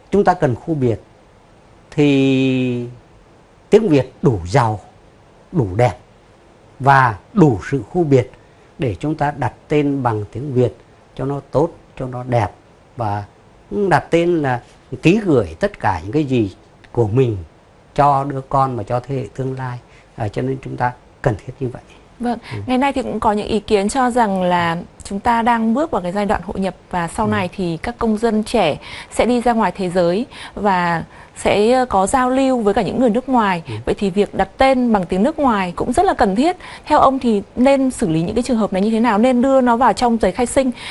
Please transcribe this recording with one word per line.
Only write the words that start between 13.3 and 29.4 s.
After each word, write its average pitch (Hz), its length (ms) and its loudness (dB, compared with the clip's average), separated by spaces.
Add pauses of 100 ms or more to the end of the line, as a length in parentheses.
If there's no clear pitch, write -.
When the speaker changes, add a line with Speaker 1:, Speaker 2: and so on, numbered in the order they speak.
Speaker 1:
đặt 196 400 0
tên 170 320 2
là 127 200 -2 (400)
ký 202 220 4
gửi 110 360 0
tất 202 200 -4
cả 95 220 -2
những 101 100 -10
cái 151 120 0
gì 120 320 -2 (360)
của 117 140 0
mình 117 300 0 (580)
cho 139 300 2
đứa 135 240 -8
con 127 280 0
và 104 60 -6
cho 123 180 -4
thế 139 140 -8
hệ 127 200 -6
tương 131 240 -6
lai. 123 200 -10 (380)
À, 113 120 -6
cho 127 140 -6
nên 131 200 -4
chúng 131 140 -10
ta 123 160 -2 (300)
cần 117 120 0 (120)
thiết 127 140 -14
như 127 80 -6
vậy. - 140 -12 (360)
Speaker 2:
Vâng, 233 200 -4 (140)
Speaker 1:
Ừ. 208 140 -10
Speaker 2:
ngày 254 120 0
nay 277 140 0
thì 269 100 -2
cũng 220 180 -6
có 220 120 2
những 208 140 -4
ý 208 140 -2
kiến 202 280 0
cho 254 220 0
rằng 208 320 0
là 175 340 0 (280)
chúng 196 160 -8
ta 233 220 0
đang 226 320 2
bước 311 160 -2
vào 202 120 -2
cái 175 100 -6
giai 202 140 -2
đoạn 202 180 -2
hội 190 160 -8
nhập 185 140 -4 (160)
và 170 180 -4
sau 220 180 -4
Speaker 1:
Ừ. 208 40 0
Speaker 2:
này 196 260 -2
thì 170 200 -2
các 233 220 -8
công 220 200 0
dân 220 240 0
trẻ 180 360 0 (320)
sẽ 185 160 0
đi 240 140 2